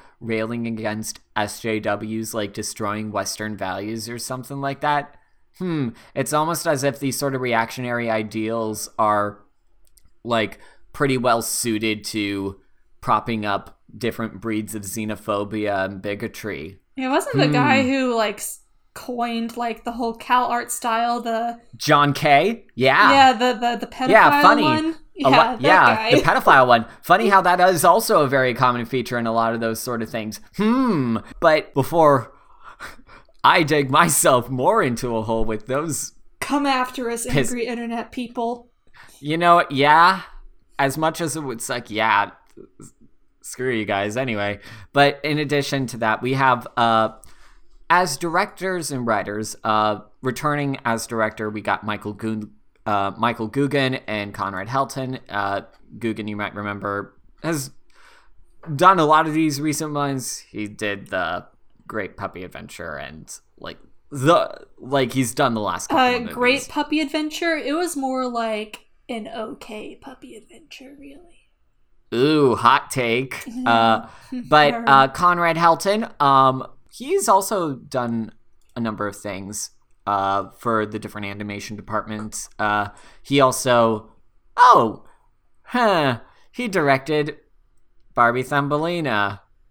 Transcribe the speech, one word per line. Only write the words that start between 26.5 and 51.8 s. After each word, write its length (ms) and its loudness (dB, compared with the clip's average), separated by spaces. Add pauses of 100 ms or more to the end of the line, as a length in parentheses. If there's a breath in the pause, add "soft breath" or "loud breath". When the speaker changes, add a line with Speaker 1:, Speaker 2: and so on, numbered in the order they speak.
Speaker 1:
one. 200 6 (160 loud breath)
Funny 260 4
how 140 6
that 180 4
is 240 4
also 380 4
a 60 2
very 260 2
common 320 0
feature 320 -4
in 80 -2
a 60 -2
lot 200 2
of 80 -4
those 180 -2
sort 220 -6
of 80 -6
things. 320 -8 (160 soft breath)
Hmm. 640 0 (220 loud breath)
But 340 2
before 580 2 (1120 loud breath)
I 180 6
dig 280 2
myself 600 4
more 320 2
into 340 -2
a 60 -2
hole 220 0
with 220 -4
those 460 -4 (280)
Speaker 2:
Come 260 -2
after 440 -2
us, 160 -6
Speaker 1:
piss- 240 2
Speaker 2:
angry 160 -4
internet 460 -8
people. 580 -6 (480 loud breath)
Speaker 1:
You 180 -4
know, 340 6
yeah. 520 6 (560)
As 180 0
much 240 -2
as 160 -4
it's 320 -8
like, 220 -8
yeah, 400 2 (1120)
screw 300 -6
you 120 -2
guys 320 -2
anyway. 420 -4 (340 loud breath)
But 300 4
in 160 -2
addition 500 -2
to 100 -12
that, 240 0
we 120 -2
have, 320 2 (120)
uh, 320 4 (800 soft breath)
as 260 2
directors 760 -4
and 160 -6
writers, 480 -4 (100)
uh, 360 0 (220)
returning 640 -4
as 200 -4
director, 440 -4
we 100 -8
got 240 -2